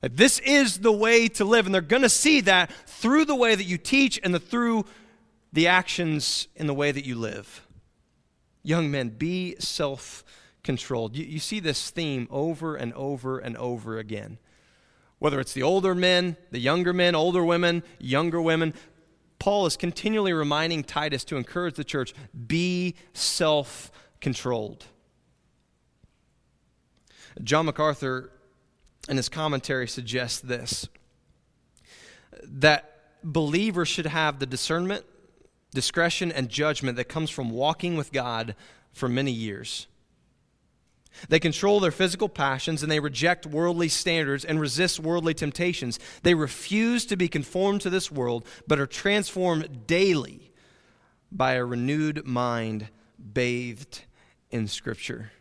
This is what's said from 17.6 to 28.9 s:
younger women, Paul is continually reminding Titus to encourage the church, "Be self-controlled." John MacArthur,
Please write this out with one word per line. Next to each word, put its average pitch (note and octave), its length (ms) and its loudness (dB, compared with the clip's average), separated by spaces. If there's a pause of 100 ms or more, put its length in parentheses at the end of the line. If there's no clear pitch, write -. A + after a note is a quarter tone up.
younger D#3+ 420 0
women, D#3+ 320 2 (640)
Paul G3+ 280 2
is D#3+ 100 0
continually G3 580 -2
reminding D#3 500 0
Titus D3 420 -4
to - 100 -6
encourage D#3+ 380 -4
the D3+ 100 -8
church, C3 300 -4 (320)
"Be F3+ 480 0 (200)
self-controlled." - 1700 -2 (2500)
John D3+ 220 2
MacArthur, C#3 680 -2 (800)